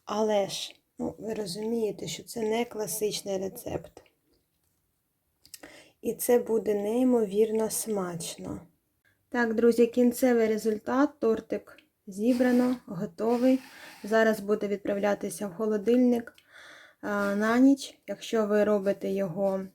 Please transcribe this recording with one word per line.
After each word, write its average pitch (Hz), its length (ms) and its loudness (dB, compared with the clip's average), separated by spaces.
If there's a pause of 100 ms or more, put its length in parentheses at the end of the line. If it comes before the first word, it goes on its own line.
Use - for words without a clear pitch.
Але 214 420 2
ж, - 280 -10 (240)
ну, - 200 -6
ви 214 140 -8
розумієте, 214 760 -4
що - 160 -10
це - 180 -10
не 220 240 0
класичний 208 720 -4
рецепт. - 640 -10 (2000)
І 226 120 -6
це 247 260 2
буде 208 340 -2
неймовірно 220 960 0
смачно. 185 920 -6 (680)
Так, 240 240 0
друзі, 233 340 4
кінцевий 240 600 2
результат. 220 640 0 (100)
Тортик 220 580 -2 (300)
зібрано, 247 800 2
готовий. 233 760 0 (440)
Зараз 220 360 2
буде 202 280 -2
відправлятися 202 800 -2
в 190 60 -12
холодильник, 233 800 2 (680)
а, 202 340 -2
на 220 240 2
ніч. 269 380 4 (100)
Якщо 214 380 -2
ви 208 180 2
робите 196 460 0
його, 190 520 -2 (140)